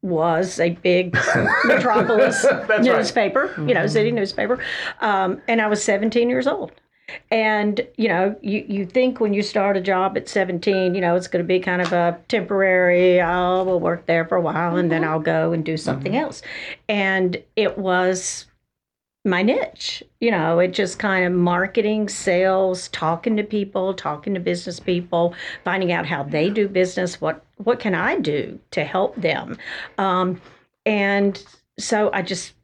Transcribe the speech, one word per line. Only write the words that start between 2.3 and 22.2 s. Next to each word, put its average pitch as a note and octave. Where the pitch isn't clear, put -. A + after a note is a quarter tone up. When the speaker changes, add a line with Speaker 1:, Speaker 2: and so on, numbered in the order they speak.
Speaker 2:
That's -
right. -
Speaker 1:
newspaper, A#3+
you E3
know, E3+
Speaker 3:
Mm-hmm. G3+
Speaker 1:
city A3
newspaper. G#3
Um, F#3+
and A3+
I G#3+
was G#3
seventeen A3
years B3+
old. F4
And, G#3+
you A3
know, F#3+
you, G#3
you G3
think B3+
when G#3
you G#3
start G3+
a F#3+
job F#3+
at -
seventeen, F#3
you G3
know, F3
it's F3+
gonna F3
be F#3
kind F3+
of F3
a F3
temporary, F3+
"Oh, F3+
we'll F3+
work E3+
there E3
for E3
a F3+
while E3+
and F3
then E3
Speaker 4:
Mm-hmm. D#3+
Speaker 1:
I'll D#3+
go D#3+
and E3
do D#3+
something D#3
Speaker 3:
Mm-hmm. C#4
Speaker 1:
else." -
And F#3+
it G#3
was F#3
my F#3
niche, G#4+
you A#3
know, E3+
it F3+
just F3+
kind F#3+
of F3+
marketing, G3
sales, F#3